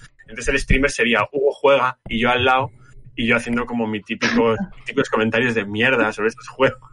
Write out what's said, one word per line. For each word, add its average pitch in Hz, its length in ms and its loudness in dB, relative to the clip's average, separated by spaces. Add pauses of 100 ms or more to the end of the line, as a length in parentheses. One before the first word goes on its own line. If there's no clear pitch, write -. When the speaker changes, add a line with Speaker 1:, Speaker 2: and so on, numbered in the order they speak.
(280)
Speaker 1:
Entonces 120 220 -10
el 139 100 0
streamer 135 320 2
sería 113 400 0
Hugo 139 200 0
juega 131 460 2 (120)
y 113 100 -4
yo 120 120 2
al 123 140 0
lado, 131 260 2 (440)
y 117 120 -4
yo 120 100 2
haciendo 120 300 -4
como 117 200 -4
mi 107 140 -4
típico, 113 540 0
Speaker 2:
<laughs> - 300 -8
Speaker 1:
típicos 131 260 -2
comentarios 113 420 0
de 110 100 0
mierda 107 480 0
sobre 107 180 -2
estos - 200 -14
juegos. - 320 0 (120)